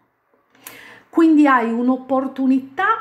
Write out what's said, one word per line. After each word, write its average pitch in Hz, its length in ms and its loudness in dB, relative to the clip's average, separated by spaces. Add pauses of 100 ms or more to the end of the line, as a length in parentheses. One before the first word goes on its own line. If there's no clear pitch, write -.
(1160)
Quindi 320 320 4
hai 233 240 0
un'opportunità 262 1300 -4